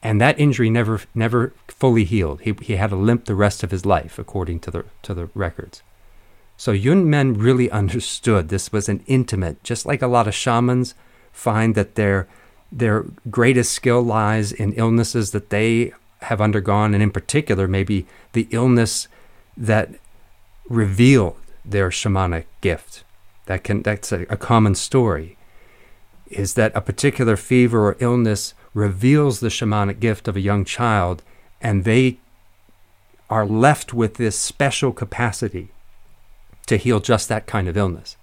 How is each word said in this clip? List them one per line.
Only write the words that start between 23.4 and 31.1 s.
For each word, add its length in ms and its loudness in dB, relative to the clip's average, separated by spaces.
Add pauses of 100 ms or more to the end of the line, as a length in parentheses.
That 200 -6
can, 180 -2
that's 300 -4
a, 100 -4
a 160 -6
common 360 4
story, 640 -2 (920)
is 240 -6
that 200 2
a 60 -2
particular 560 0
fever 520 2
or 120 -2
illness 540 0 (180)
reveals 680 2
the 80 -2
shamanic 520 -2
gift 260 -2
of 100 -4
a 40 -2
young 240 0
child, 580 -2 (380)